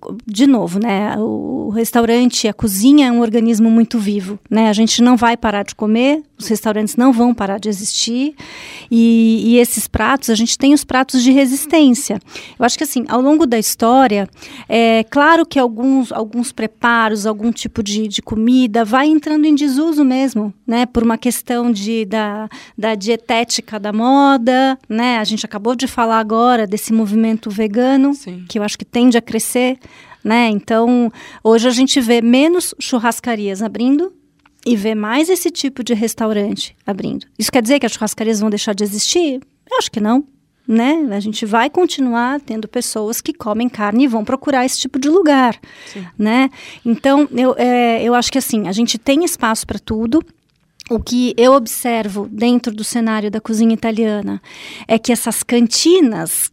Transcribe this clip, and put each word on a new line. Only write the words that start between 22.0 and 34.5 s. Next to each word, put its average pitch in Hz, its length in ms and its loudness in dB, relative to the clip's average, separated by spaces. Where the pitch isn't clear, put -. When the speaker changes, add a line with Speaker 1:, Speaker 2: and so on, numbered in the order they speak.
Speaker 1:
da, 214 440 -6
da 220 200 -4
dietética 226 840 -4
da 208 140 -8
moda, 262 840 2
né? 233 300 0
A 214 40 -2
gente 208 220 -4
acabou 220 300 -4
de 247 100 -4
falar 226 320 0
agora 226 480 2
desse 208 260 -4
movimento 220 600 0
vegano, 254 640 2
Speaker 2:
Sim. 180 340 -14
Speaker 1:
que - 80 -6
eu 208 60 -4
acho 208 120 -6
que - 100 -12
tende 240 320 4
a 233 40 0
crescer, 247 560 -4
né? 233 260 2
Então, 233 640 0
hoje 226 240 4
a 254 40 2
gente 262 280 2
vê 233 220 2
menos 285 580 2
churrascarias 220 840 -4
abrindo 254 520 -2